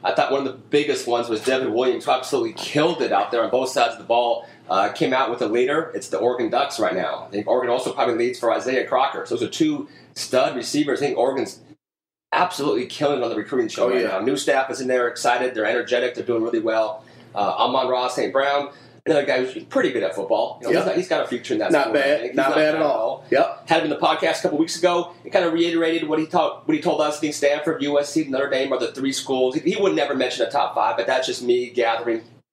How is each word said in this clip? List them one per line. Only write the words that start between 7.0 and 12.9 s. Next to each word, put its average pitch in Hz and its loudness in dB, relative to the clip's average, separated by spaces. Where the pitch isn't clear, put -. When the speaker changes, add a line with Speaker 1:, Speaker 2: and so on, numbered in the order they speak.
Speaker 1:
I - -20
think 101 -6
Oregon 123 0
also 120 0
probably 120 0
leads 120 0
for 113 2
Isaiah 123 0
Crocker. - 0
So 117 -4
those - -2
are - -8
two 151 0
stud 139 0
receivers. 139 0
I 143 0
think - -2
Oregon's 131 -2
absolutely 147 0
killing 143 0